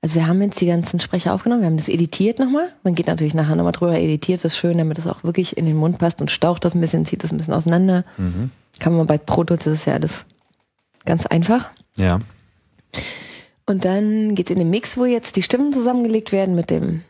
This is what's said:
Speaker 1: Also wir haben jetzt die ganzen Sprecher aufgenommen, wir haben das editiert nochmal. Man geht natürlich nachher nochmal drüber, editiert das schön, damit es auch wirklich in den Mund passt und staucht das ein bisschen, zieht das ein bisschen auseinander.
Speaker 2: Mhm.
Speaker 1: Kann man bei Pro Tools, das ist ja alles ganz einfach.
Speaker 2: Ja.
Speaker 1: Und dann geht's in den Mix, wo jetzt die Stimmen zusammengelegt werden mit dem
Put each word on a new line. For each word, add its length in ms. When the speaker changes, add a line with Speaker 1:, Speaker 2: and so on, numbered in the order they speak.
Speaker 1:
Also 140
wir 120
haben 140
jetzt 180
die 60
ganzen 340
Sprecher 340
aufgenommen, 280
wir 60
haben 100
das 100
editiert 500
nochmal. 300
Man 100
geht 140
natürlich 260
nachher 220
nochmal 160
drüber, 260
editiert 460
das 140
schön, 200
damit 220
es 80
auch 160
wirklich 320
in 100
den 120
Mund 200
passt 220
und 100
staucht 360
das 100
ein 60
bisschen, 240
zieht 180
das 80
ein 60
bisschen 160
auseinander. 500
Speaker 2:
Mhm. 340
Speaker 1:
Kann 160
man 100
bei 100
Pro 280
Tools, 180
das 120
ist 100
ja 80
alles 320
ganz 200
einfach. 440
Speaker 2:
Ja. 240
Speaker 1:
Und 200
dann 500
geht's 160
in 80
den 100
Mix, 280
wo 80
jetzt 320
die 60
Stimmen 280
zusammengelegt 600
werden 200
mit 160
dem 400